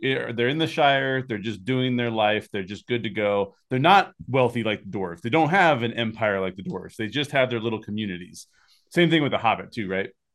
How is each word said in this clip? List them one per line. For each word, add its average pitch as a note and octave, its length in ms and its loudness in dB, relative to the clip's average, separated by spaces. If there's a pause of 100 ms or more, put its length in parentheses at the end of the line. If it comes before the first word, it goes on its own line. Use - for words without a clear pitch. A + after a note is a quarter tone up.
they're, B2+ 300 -2
they're A#2 160 2
in D3 100 0
the D#3+ 80 2
Shire. C3+ 560 2
They're B2 160 -6
just G2 260 -8
doing B2+ 320 0
their A#2+ 140 0
life. G#2+ 420 2
They're G2+ 120 -4
just F#2+ 220 -12
good A#2+ 180 -2
to A2+ 60 -4
go. G2+ 440 0 (160)
They're A#2 80 0
not F#3 340 6 (160)
wealthy A#2+ 360 2
like G#2+ 200 -2
the G2 140 -8
dwarves. F2 220 -6
They A#2+ 100 -6
don't D3+ 200 2
have D#3+ 320 4
an A#2 100 -2
empire A2 480 -2
like F#2 160 -4
the G2 80 -12
dwarves. F2+ 320 -10
They A2 120 -4
just C3+ 240 -4
have C3 180 2
their A#2 100 -2
little A2 220 -4
communities. G2 640 -8 (440)
Same E3+ 180 4
thing D#3 140 4
with C3 100 0
the G#2 60 0
Hobbit G2 340 -2
too, G2+ 160 -6
right? F#2+ 220 -4 (240)